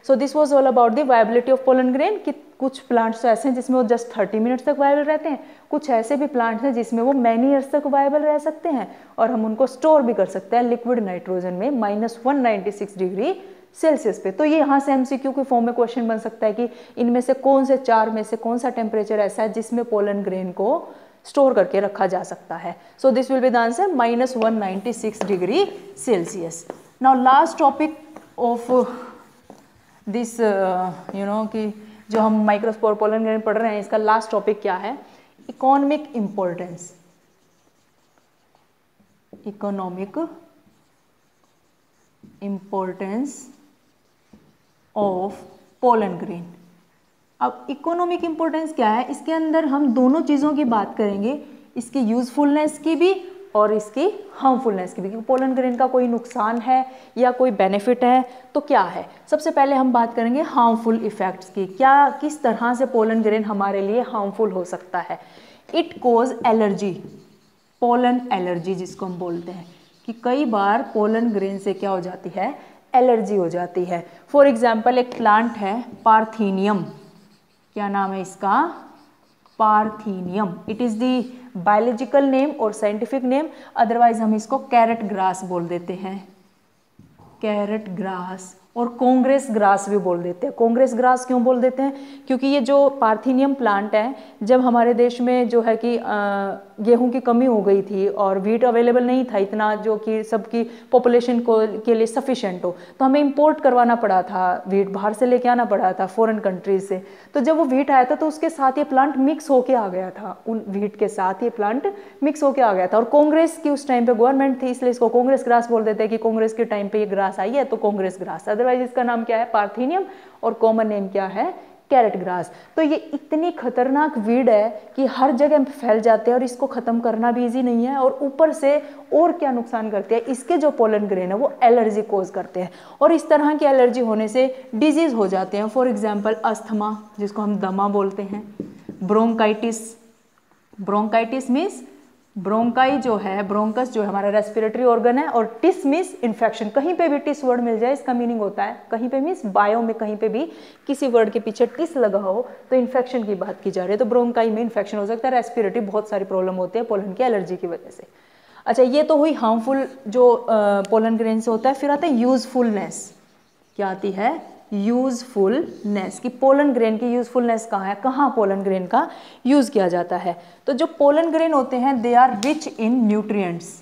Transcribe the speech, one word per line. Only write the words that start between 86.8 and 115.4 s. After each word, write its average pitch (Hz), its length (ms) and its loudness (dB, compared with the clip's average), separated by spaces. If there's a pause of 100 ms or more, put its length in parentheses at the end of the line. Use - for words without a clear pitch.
Carrot 208 460 -4
grass 185 680 -10 (200)
और 240 120 -2 (120)
congress 262 500 4
grass 202 380 2
भी 208 80 0
बोल 175 260 0
देते 175 240 -6
हैं। 285 120 -8
Congress 233 360 2
grass 254 320 2
क्यों 247 180 0
बोल 254 160 2
देते 254 220 0
हैं? 277 140 -4 (300)
क्योंकि 262 200 -2
ये 285 140 2
जो 277 280 4
पार्थेनियम 262 640 0
plant 208 400 0
है, 226 200 0 (280)
जब 254 180 4
हमारे 240 340 4
देश 240 260 2
में 247 280 2
जो 233 140 2
है 220 140 0
कि, 233 200 -2
अ, 233 80 -6 (760)
गेहूं 233 300 4
की 254 100 -4
कमी 240 260 2
हो 226 160 4
गई 196 200 4
थी 196 260 -2
और 196 300 0
wheat 220 260 0
available 240 400 4
नहीं 254 200 2
था 214 140 -4
इतना 214 360 0
जो 214 220 -2
कि 220 280 -4
सबकी 226 380 -4 (300)
population 240 480 4
को, 220 420 0
के 233 120 2
लिए 220 120 2
sufficient 226 580 -4
हो, 175 120 -4 (220)
तो 269 60 2
हमें 269 160 4
import 294 400 2
करवाना 240 340 4
पड़ा 196 280 2
था 185 460 -2
wheat, 196 200 2
बाहर 196 240 -2
से 247 140 0
लेके 247 220 2
आना 240 160 2
पड़ा 190 280 2
था 185 140 -2
foreign 220 320 0
countries 190 500 -2
से। 185 140 -4 (320)
तो 294 60 2
जब 302 160 2
वो 330 80 2
wheat 269 260 0
आया 262 140 6
था 277 100 0
तो 311 140 -2
उसके 311 220 -2
साथ 269 280 0
ये 294 60 0
plant 269 320 2
mix 277 340 0
होके 254 240 4
आ 214 140 0
गया 185 220 -6
था, 196 360 -14
उन 220 220 -4
wheat 202 280 -4
के 208 120 0
साथ 190 340 -4
ये 240 80 -2
plant 240 440 -4 (280)
mix 302 200 -2
होके 277 200 2
आ 214 100 4
गया 185 140 0
था। 196 100 0
और 233 80 4
कांग्रेस 302 520 4
की 294 140 -2
उस 285 180 -4
time 240 180 2
पे 247 80 4
government 262 480 2
थी, 254 40 -4
इसलिए 247 240 0
इसको 233 180 0
कांग्रेस 247 360 2